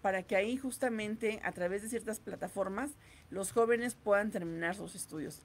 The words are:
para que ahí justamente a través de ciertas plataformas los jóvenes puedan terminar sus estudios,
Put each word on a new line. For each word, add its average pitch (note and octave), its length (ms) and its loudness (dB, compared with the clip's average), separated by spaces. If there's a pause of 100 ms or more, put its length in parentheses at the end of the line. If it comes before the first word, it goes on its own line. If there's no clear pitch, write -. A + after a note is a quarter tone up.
para F#3+ 220 2
que G#3 120 0
ahí G#3 220 4
justamente A3 840 -2
a F3+ 80 -2
través F3+ 320 -2
de A3+ 60 -8
ciertas A3 300 -4
plataformas G3 720 -4 (380)
los F#3+ 220 -4
jóvenes A#3 440 4
puedan G#3 360 4
terminar E3+ 440 -2
sus F3 200 -8
estudios, D#3 500 -8